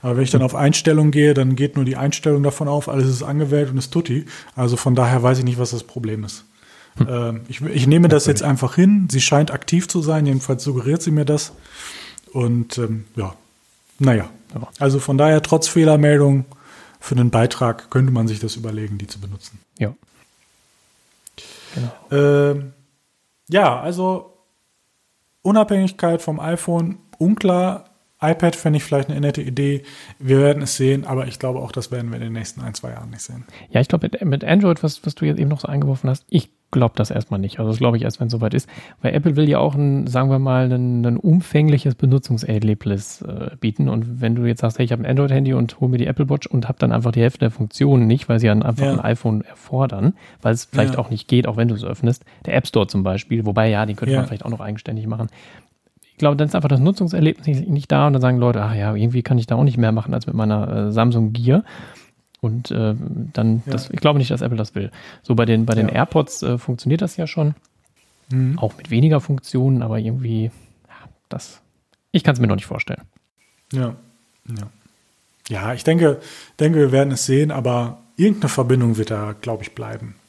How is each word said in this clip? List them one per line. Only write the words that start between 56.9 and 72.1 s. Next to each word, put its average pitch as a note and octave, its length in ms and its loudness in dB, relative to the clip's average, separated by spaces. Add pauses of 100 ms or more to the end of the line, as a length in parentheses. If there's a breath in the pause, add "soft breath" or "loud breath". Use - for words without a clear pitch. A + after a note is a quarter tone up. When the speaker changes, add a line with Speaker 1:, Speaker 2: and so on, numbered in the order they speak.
Speaker 2:
nicht, D3 220 -2
nicht C#3+ 220 -2
da C#3+ 160 4
und C#3+ 60 4
dann C3 80 2
sagen B2+ 160 2
Leute, A#2+ 260 2
ach A2 120 -2
ja, G#2 200 -2
irgendwie A#2 280 0
kann C3 140 0
ich A#2 80 0
da A#2 100 -2
auch B2+ 100 2
nicht A#2+ 120 2
mehr A2+ 140 2
machen A2 220 -2
als A#2 120 -4
mit - 120 -6
meiner, G#2+ 500 0
äh, G#2+ 60 -2
Samsung A2+ 400 2
Gear. B2+ 320 2 (800 loud breath)
Und, A#2 280 -4
äh, A2 240 -2 (380)
dann, A2+ 340 0
Speaker 1:
Ja. C3+ 60 -4
Speaker 2:
das, B2+ 180 -8
ich - 80 -6
glaube D3 180 2
nicht, B2+ 140 0
dass B2+ 100 -4
Apple A#2+ 160 -4
das G#2 160 -6
will. G2+ 160 -6 (320 loud breath)
So A#2+ 140 0
bei A#2 100 4
den, A2+ 220 2
bei A2+ 80 0
den A2 140 2
Speaker 1:
Ja. - 40 -4
Speaker 2:
AirPods, - 480 -2
äh, B2 160 -2
funktioniert C3 460 -2
das F3 120 -6
ja D#3+ 120 -6
schon. D3+ 260 -2 (800)
Speaker 1:
Mhm. C3 260 0
Speaker 2:
Auch - 200 -4
mit - 120 -20
weniger C#3 320 4
Funktionen, C3 640 -2
aber A2 160 -4
irgendwie, A2+ 460 -4
ja, - 640 -16 (200)
das, - 320 -14 (500)